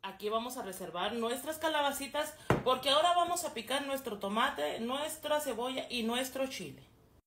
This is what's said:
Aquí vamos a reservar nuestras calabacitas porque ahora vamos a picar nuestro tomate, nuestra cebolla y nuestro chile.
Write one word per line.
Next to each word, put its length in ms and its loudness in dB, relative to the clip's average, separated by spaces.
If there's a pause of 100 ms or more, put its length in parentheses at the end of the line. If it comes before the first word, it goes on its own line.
Aquí 260 -6
vamos 300 0
a 40 -6
reservar 520 -4
nuestras 420 -2
calabacitas 800 0 (300)
porque 260 4
ahora 240 6
vamos 320 2
a 80 -6
picar 320 -2
nuestro 320 -4
tomate, 640 0
nuestra 600 -2
cebolla 480 -4
y 140 -2
nuestro 460 0
chile. 380 -10 (400)